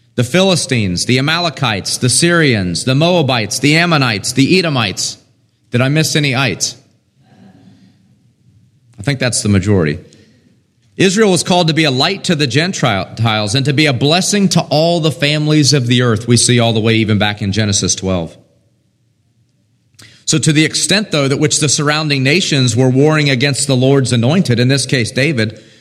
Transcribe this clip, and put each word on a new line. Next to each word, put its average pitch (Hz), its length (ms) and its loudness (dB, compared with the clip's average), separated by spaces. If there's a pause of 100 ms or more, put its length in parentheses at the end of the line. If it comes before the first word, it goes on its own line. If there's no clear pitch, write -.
(160)
The 123 80 -2
Philistines, 123 840 -2
the 127 140 2
Amalekites, 139 800 -4
the 127 120 -2
Syrians, 127 760 0
the 131 120 0
Moabites, 139 640 0
the 147 160 2
Ammonites, 143 580 0
the 139 240 2
Edomites. 135 600 -2 (520)
Did 120 120 0
I 131 80 2
miss 151 260 -2
any 143 200 0
ites? 123 400 -4 (2250)
I 107 40 -16
think 139 160 -4
that's - 240 -2
the 107 60 0
majority. 92 500 2 (1000)
Israel 196 340 2
was 180 120 0
called 180 240 2
to 160 80 0
be 160 100 2
a 147 60 0
light 151 320 -2
to 180 120 0
the 147 120 -2
Gentiles 113 1080 -2
and 135 100 0
to 147 80 0
be 156 120 2
a 143 80 0
blessing 180 560 0
to 175 120 2
all 165 380 0
the 156 120 0
families 151 640 2
of 135 120 2
the 123 160 2
earth. 113 260 0
We 120 100 4
see 123 220 2
all 117 140 2
the 110 60 0
way 113 160 2
even 107 240 2
back 104 240 -2
in 98 80 -4
Genesis 98 420 -2
twelve. 92 420 -6 (1900)
So - 120 0
to 160 160 0
the 156 100 2
extent, - 480 -2
though, 143 160 0
that 139 120 -2
which 151 200 0
the 151 80 0
surrounding 147 560 -2
nations 139 520 2
were 131 140 4
warring 147 400 2
against 139 380 0
the 139 80 2
Lord's 131 380 2
anointed, 127 460 0
in 123 100 2
this 135 160 0
case 123 260 -2
David, 123 500 -2 (200)